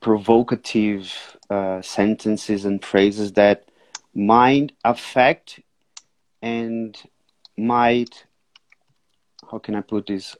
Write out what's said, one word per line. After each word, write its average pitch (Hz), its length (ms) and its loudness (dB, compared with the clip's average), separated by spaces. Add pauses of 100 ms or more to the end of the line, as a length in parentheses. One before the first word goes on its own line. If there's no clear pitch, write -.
provocative, 107 1120 0 (340)
uh, 95 320 -4
sentences 104 880 -2
and 98 180 -4
phrases 101 500 2
that 101 300 4 (500)
might 123 580 4 (120)
affect - 760 0 (800)
and 117 580 -8 (560)
might, 120 720 0 (1200)
how 110 80 -10
can 104 180 -8
I 104 60 -4
put 104 260 -6
this, 98 320 -8